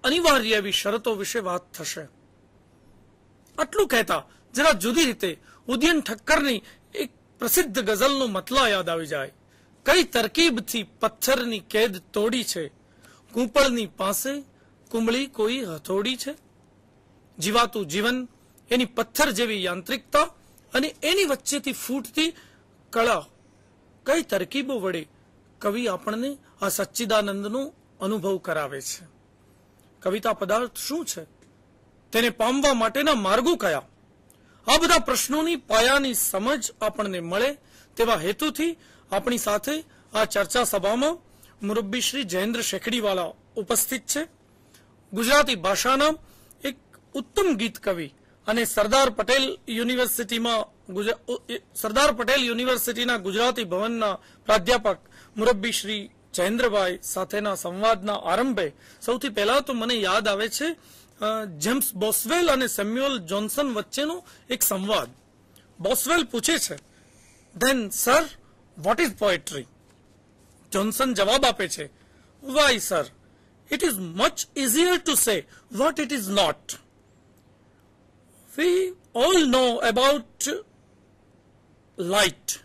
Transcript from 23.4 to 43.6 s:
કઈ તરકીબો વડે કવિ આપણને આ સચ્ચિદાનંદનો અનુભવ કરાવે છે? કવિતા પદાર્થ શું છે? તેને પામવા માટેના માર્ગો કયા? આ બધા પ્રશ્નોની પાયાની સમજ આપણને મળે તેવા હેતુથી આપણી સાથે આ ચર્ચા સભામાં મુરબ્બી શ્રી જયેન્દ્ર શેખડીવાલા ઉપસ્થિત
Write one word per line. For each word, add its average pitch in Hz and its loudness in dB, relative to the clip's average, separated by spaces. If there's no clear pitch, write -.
કઈ 311 2
તરકીબો 247 -4
વડે 175 -6
કવિ 220 -2
આપણને 220 -4
આ 196 -2
સચ્ચિદાનંદનો 208 -2
અનુભવ 190 -2
કરાવે 143 -6
છે? - -12
કવિતા 208 -2
પદાર્થ 208 -2
શું 311 -6
છે? 165 -8
તેને 226 2
પામવા 269 2
માટેના 254 2
માર્ગો 240 2
કયા? 156 -2
આ 277 6
બધા 339 6
પ્રશ્નોની 302 -2
પાયાની 254 2
સમજ 226 -2
આપણને 208 -4
મળે 208 -2
તેવા 226 2
હેતુથી 302 -4
આપણી 233 0
સાથે 269 -2
આ 214 4
ચર્ચા 208 0
સભામાં 226 0
મુરબ્બી 214 -2
શ્રી 262 -2
જયેન્દ્ર 202 -2
શેખડીવાલા 196 -2
ઉપસ્થિત 220 -2